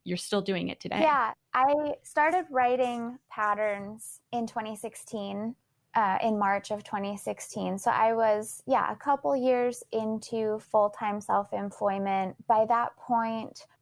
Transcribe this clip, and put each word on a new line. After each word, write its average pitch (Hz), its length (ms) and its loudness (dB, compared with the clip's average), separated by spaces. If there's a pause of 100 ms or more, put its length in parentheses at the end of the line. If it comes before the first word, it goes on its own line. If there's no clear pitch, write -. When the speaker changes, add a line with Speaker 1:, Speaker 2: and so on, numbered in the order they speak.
Speaker 1:
You're 180 120 -4
still 202 240 -2
doing 185 280 -2
it - 120 -10
today. - 200 -2
Speaker 2:
Yeah. 277 320 4 (220)
I 285 480 2
started 330 480 2
writing 247 680 0 (100)
patterns 208 920 -4 (120)
in 233 140 -2
twenty 220 280 -8
sixteen, 208 800 -8 (400)
uh, 202 280 4
in 220 160 2
March 202 320 2
of 208 120 -6
twenty 202 360 -4
sixteen. 190 580 -6
So 196 140 0
I 226 240 4
was, 220 520 2
yeah, 254 240 2
a 208 60 -4
couple 277 400 2
years 247 560 2
into 220 680 -2
full-time 208 600 2
self-employment. 196 1300 -2
By 220 240 6
that 240 260 0
point, 226 680 -4 (160)